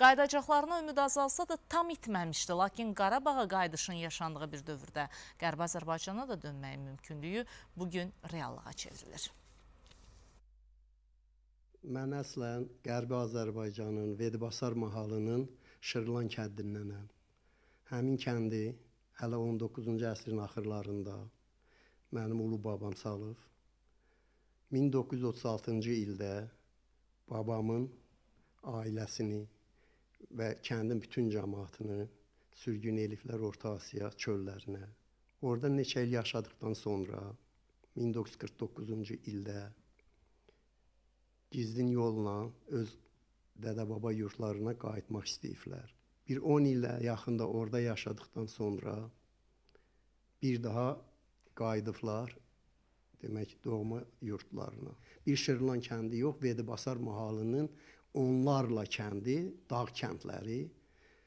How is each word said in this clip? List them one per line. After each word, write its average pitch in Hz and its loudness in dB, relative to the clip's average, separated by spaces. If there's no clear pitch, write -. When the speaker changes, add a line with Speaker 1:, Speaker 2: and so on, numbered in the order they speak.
Speaker 1:
Qayıdacaqlarına 285 8
ümid 294 2
azalsa 277 4
da 330 0
tam 339 2
itməmişdi, 180 0
lakin 208 2
Qarabağa 262 4
qayıdışın 175 2
yaşandığı 156 -2
bir 147 -8
dövrdə 147 -4
Qərbi 165 2
Azərbaycana 170 -2
da 220 -2
dönməyin 139 -8
mümkünlüyü 160 -6
bugün 180 -2
reallığa 123 -6
çevrilir. - -10
Speaker 2:
Mən 135 -2
əslən 123 -4
Qərbi 123 0
Azərbaycanın 107 -2
Vedibasar 117 0
mahalının 110 0
Şırlan 117 0
kəndindənəm. 104 -6
Həmin 127 4
kəndi 113 2
hələ 117 0
on 117 2
doqquzuncu 113 -2
əsrin 110 -2
axırlarında 101 -4
mənim 113 -2
ulu 113 0
babam 104 -4
salıb. 107 -6
Min 135 6
doqquz 131 2
yüz 123 2
otuz 120 -6
altıncı 113 2
ildə 101 -2
babamın 113 0
ailəsini 110 -2
və 113 0
kəndin 113 0
bütün 113 0
cəmaatını 101 -4
sürgün 110 0
eliblər 110 -4
Orta 104 -4
Asiya 104 -6
çöllərinə. 98 -4
Orada 135 2
neçə 127 2
il 123 2
yaşadıqdan 113 -2
sonra 101 -2
min 117 2
doqquz 113 -4
yüz - -10
qırx - -10
doqquzuncu 110 -6
ildə 101 -6
gizlin 123 2
yolla 110 2
öz 113 -4
dədə-baba 110 -2
yurdlarına 107 -2
qayıtmaq 107 -4
istəyiblər. - -8
Bir 135 2
on 147 10
ilə 123 6
yaxında 113 0
orada 113 0
yaşadıqdan 110 -2
sonra 101 -2
bir 123 2
daha 120 0
qayıdıblar, 110 -2
demək, 107 -6
doğma 117 -2
yurdlarına. - -8
Bir 139 6
Şırlan 127 2
kəndi 113 -2
yox, - 2
Vedibasar 120 0
mahalının 110 0
onlarla 127 4
kəndi, 113 0
dağ 120 0
kəndləri 95 -4